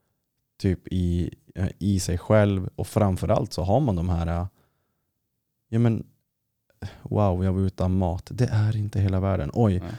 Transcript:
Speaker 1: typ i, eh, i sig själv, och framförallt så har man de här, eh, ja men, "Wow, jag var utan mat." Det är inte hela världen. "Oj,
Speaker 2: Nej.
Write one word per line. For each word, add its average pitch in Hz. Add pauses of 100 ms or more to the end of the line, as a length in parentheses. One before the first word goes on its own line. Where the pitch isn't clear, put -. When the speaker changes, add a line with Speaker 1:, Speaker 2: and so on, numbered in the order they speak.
(600)
Speaker 1:
typ 95 (100)
i, 87 (200)
eh, 95 (100)
i 98
sig 92
själv, 101
och -
framförallt -
så -
har 101
man 113
de 87
här, 85
eh, 85 (1200)
ja 113
men, 117 (1000)
"Wow, 95
jag 92
var 92
utan 92
mat." 90
Det 123
är 107
inte 104
hela 95
världen. 95
"Oj, 104
Speaker 2:
Nej. 90